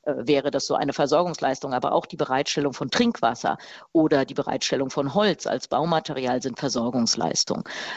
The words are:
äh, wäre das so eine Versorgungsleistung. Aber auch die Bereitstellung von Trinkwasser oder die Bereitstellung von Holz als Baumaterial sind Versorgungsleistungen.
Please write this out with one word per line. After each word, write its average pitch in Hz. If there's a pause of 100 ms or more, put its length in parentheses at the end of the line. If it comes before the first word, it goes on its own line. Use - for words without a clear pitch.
äh, 147
wäre 135
das 139
so 143
eine 139
Versorgungsleistung. 147
Aber 131
auch 170
die 170
Bereitstellung 143
von 131
Trinkwasser - (340)
oder 156
die 135
Bereitstellung 131
von 139
Holz 202
als -
Baumaterial 135
sind 127
Versorgungsleistungen. 117 (340)